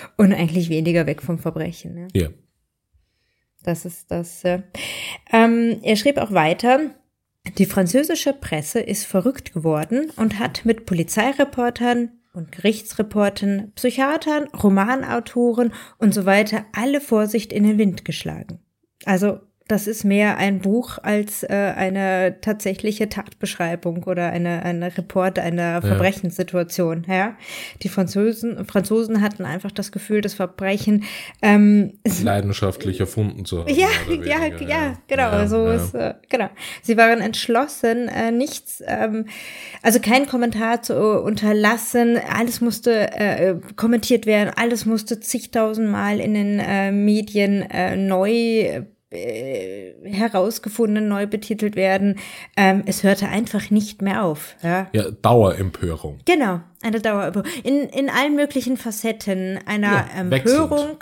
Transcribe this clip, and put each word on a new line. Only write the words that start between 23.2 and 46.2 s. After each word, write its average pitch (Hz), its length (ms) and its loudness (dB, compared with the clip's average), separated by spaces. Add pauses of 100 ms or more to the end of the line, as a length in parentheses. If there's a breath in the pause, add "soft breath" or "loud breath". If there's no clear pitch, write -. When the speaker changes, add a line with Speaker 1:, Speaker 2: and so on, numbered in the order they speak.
Speaker 1:
oder 175 260 -2
eine, 175 340 -2
ein 175 200 -2
Report 185 560 -2
einer 170 360 -2
Speaker 2:
Ja. 175 60 -2
Speaker 1:
Verbrechenssituation, 170 1300 0
ja. 190 300 0 (460 loud breath)
Die 196 60 -2
Franzosen, 202 760 -2
Franzosen 214 560 0
hatten 208 240 -2
einfach 180 260 -8
das 202 220 -8
Gefühl, 208 260 -2
das 208 140 -2
Verbrechen, 202 720 0 (360 loud breath)
ähm, 208 520 6 (100)
es 92 200 0
Speaker 2:
Leidenschaftlich 98 760 0
erfunden 101 460 -2
zu 87 140 -4
haben, 87 100 -4
Speaker 1:
Ja, 320 180 4 (200)
Speaker 2:
mehr 339 100 0
oder 285 100 -6
Speaker 1:
ja, 294 140 0
Speaker 2:
weniger, 311 260 -4
Speaker 1:
ja, 302 200 -2
Speaker 2:
ja. 269 100 -6 (100)
Speaker 1:
genau, 262 240 0
Speaker 2:
Ja, 208 160 2
Speaker 1:
so 226 180 2
Speaker 2:
ja. 226 100 2
Speaker 1:
ist, - 180 -2
äh, - 220 -4 (140)
genau. 226 200 -2 (320 loud breath)
Sie 226 160 0
waren 226 240 6
entschlossen, 233 880 0
äh, 226 220 -2
nichts, - 540 -4
ähm, 214 420 -2 (540 loud breath)
also 226 180 4
keinen 262 280 2
Kommentar 233 540 -2
zu - 140 -4 (260)
unterlassen. 214 960 2
Alles 233 420 -2
musste, 226 540 2
äh, 190 420 2 (200)
kommentiert 226 500 2
werden, 208 300 2
alles 233 300 -2
musste 220 340 -2
zigtausendmal 214 1000 -2
in 214 140 0